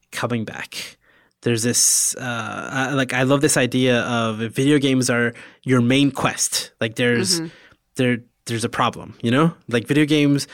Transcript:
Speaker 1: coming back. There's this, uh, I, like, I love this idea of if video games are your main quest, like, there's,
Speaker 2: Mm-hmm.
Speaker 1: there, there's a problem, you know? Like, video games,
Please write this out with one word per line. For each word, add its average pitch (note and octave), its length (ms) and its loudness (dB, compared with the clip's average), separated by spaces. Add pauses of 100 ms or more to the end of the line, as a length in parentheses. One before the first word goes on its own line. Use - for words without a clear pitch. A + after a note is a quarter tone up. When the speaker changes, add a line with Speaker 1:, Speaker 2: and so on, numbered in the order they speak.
(100)
Speaker 1:
coming A#2 340 -4
back. - 520 -12 (460)
There's A#2+ 200 0
this, - 540 0
uh, A2+ 560 -8
I, C3 220 -2
like, C3+ 180 0
I B2+ 100 0
love C#3 200 4
this D3+ 140 2
idea B2+ 440 2
of A2+ 420 -2
if A2+ 120 -6
video C#3+ 240 4
games C3 300 2
are A#2+ 260 0 (280)
your B2+ 180 4
main C3+ 300 4
quest, - 680 -4
like, A2+ 160 -4
there's, A#2+ 440 0
Speaker 2:
Mm-hmm. E3 80 -8 (460)
Speaker 1:
there, B2 240 0 (280)
there's A#2 180 -4
a A#2 40 -4
problem, - 540 -4
you A#2 80 0
know? D#3 240 4 (140)
Like, A#2 180 -2
video D3 180 2
games, C#3+ 500 2